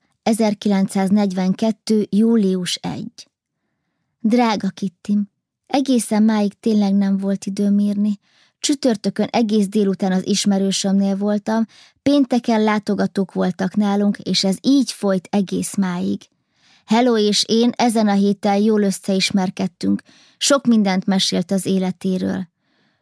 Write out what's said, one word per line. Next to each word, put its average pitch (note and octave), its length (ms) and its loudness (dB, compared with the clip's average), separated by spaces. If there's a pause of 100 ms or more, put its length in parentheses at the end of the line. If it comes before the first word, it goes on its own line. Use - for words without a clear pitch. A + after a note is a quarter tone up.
(240)
ezerkilencszáznegyvenkettő G3+ 1900 0
július G3 680 0
egy. - 520 -10 (920)
Drága A3 500 2
Kittim, G3+ 600 -4 (380)
egészen B3 560 0
máig G#3+ 360 0
tényleg G#3 360 2
nem G3 220 2
volt G3 280 -4
időm G3+ 340 0
írni. G3+ 400 -2 (400)
Csütörtökön A3 720 -2
egész G#3+ 360 2
délután G3 440 0
az F#3 160 0
ismerősömnél G3 920 0
voltam, G#3 480 -2 (360)
pénteken A#3+ 600 2
látogatók G3+ 720 -2
voltak F#3 420 -2
nálunk, G3+ 420 0
és - 260 -2
ez F#3+ 180 0
így C4+ 300 2
folyt F#3+ 400 -4
egész F#3 440 -4
máig. F#3+ 460 -4 (640)
Hello A#3 320 2
és G#3 300 2
én A#3 280 2
ezen A3+ 320 2
a G3 60 2
héten G3+ 420 2
jól G#3+ 260 2
összeismerkedtünk, F#3+ 1200 -2 (360)
sok - 280 0
mindent G3 400 2
mesélt F#3 460 -2
az F#3+ 140 -2
életéről. F#3 840 -4 (540)